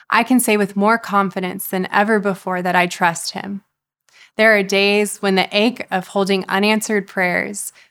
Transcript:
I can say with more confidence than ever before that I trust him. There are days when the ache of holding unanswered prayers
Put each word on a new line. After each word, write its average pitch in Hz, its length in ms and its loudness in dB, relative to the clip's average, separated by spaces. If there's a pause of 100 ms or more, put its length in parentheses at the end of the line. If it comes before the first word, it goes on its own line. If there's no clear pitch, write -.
I 220 140 2
can 254 180 2
say 214 160 2
with 196 180 -2
more 214 220 2
confidence 190 720 -4
than 190 240 -4
ever 208 280 2
before 185 420 -4
that 180 140 -2
I 180 120 2
trust 170 440 -2
him. - 320 -10 (720)
There 220 220 6
are 196 60 2
days 202 580 0
when 196 140 2
the 185 200 2
ache 214 340 0
of 185 180 -4
holding 196 420 0
unanswered 208 580 0
prayers 185 640 -4 (200)